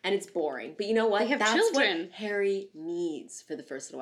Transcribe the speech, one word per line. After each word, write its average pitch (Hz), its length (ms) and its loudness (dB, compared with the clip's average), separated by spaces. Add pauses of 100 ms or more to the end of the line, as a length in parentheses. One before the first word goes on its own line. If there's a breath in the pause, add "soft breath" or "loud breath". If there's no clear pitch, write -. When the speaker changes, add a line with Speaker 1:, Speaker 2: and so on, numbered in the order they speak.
Speaker 1:
and 190 120 2
it's 190 120 -2
boring. 143 500 -4
But 202 100 -4
you 220 60 2
know 220 140 4
what? 202 120 4
Speaker 2:
They 226 80 2
have 277 120 0
Speaker 1:
That's 214 160 4
Speaker 2:
children. 269 480 4
Speaker 1:
what 190 100 -10
Harry 202 600 -2
needs 165 680 -6
for 156 140 -8
the 139 80 -12
first 135 280 -10
little 131 100 -12